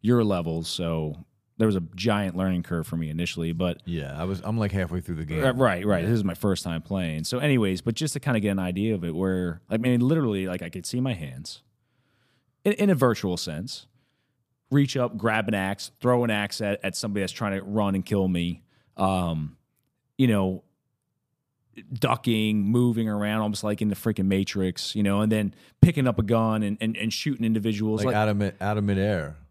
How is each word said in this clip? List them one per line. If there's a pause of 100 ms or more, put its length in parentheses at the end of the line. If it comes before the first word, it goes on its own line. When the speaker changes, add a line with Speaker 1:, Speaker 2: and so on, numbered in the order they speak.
Speaker 1:
your
levels,
so (340)
there
was
a (120)
giant
learning
curve
for
me
initially,
but
Speaker 2:
Yeah,
I
was,
I'm,
like,
halfway
through
the
game.
Speaker 1:
Right,
right,
right.
Speaker 2:
Yeah.
Speaker 1:
This
is
my
first
time
playing.
So
anyways,
but
just
to
kinda
get
an
idea
of
it
where, (100)
I
mean,
literally,
like,
I
could
see
my
hands (1000)
in,
in
a
virtual
sense, (840)
reach
up,
grab
an
axe, (100)
throw
an
axe
at,
at
somebody
that's
trying
to
run
and
kill
me. (340)
Um, (600)
you
know, (1300)
ducking,
moving
around,
almost
like
in
the
freaking
Matrix,
you
know,
and
then (260)
picking
up
a
gun
and,
and,
and
shooting
individuals.
Speaker 2:
Like,
Speaker 1:
Like
Speaker 2:
out
of
mid-,
out
of
midair. (140)